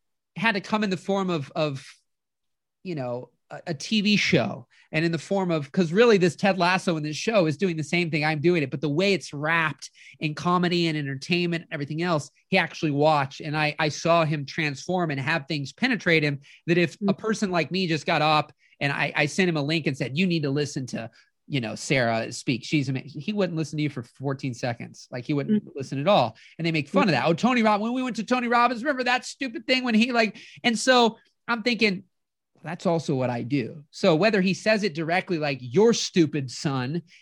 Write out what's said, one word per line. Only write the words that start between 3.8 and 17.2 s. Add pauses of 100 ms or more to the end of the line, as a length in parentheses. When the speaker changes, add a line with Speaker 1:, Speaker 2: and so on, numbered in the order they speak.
Speaker 1:
V
show (240)
and
in
the
form
of,
'cause
really
this
Ted
Lasso
in
this
show
is
doing
the
same
thing
I'm
doing
it,
but
the
way
it's
wrapped (300)
in
comedy
and
entertainment
and
everything
else, (200)
he
actually
watched.
And
I,
I
saw
him
transform
and
have
things
penetrate
him (280)
that
if
a
Speaker 2:
Mm-hmm.